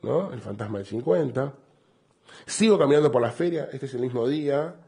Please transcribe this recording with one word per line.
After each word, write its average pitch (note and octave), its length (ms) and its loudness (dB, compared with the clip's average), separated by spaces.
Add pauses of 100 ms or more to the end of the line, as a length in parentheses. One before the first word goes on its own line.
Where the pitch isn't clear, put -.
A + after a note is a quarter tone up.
¿no? D3+ 320 -2
El A#2 80 -12
fantasma G#2 380 -8
del G2 80 -12
cincuenta. C#3 640 -2 (920)
Sigo G#3 320 4
caminando D3 340 6
por B2 100 4
la A2+ 100 0
feria, E3 400 -2
este C3+ 140 -10
es A#2+ 80 -10
el B2 80 -4
mismo B2 260 -2
día D3+ 480 -2 (120)